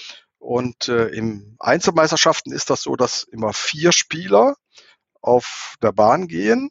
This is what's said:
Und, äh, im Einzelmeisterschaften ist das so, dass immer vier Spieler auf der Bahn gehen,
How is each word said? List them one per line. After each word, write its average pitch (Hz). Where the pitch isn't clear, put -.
Und, 123
äh, 117
im 107
Einzelmeisterschaften 160
ist 139
das 135
so, 135
dass -
immer 110
vier 160
Spieler 196
auf -
der 107
Bahn 120
gehen, 247